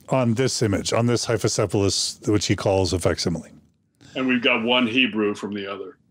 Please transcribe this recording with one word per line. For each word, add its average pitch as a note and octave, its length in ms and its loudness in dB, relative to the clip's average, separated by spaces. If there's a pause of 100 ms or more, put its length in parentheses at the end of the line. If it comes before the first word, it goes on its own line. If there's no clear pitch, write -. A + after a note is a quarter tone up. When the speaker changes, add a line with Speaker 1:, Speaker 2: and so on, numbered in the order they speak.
Speaker 1:
on B2+ 260 2
this C3 280 0
image, G2+ 300 0
on A2+ 120 2
this A#2+ 220 2
hypocephalus, G#2+ 1000 0
which G#2 200 2
he G2+ 80 2
calls F#2+ 380 2
a F#2 40 2
facsimile. E2+ 540 -2 (640)
Speaker 2:
And C3 120 -2
we've B2 140 2
got B2 220 0
one B2 240 2
Hebrew G#2+ 480 0
from G2+ 180 -8
the G2 140 -8
other. F#2+ 300 -12 (140)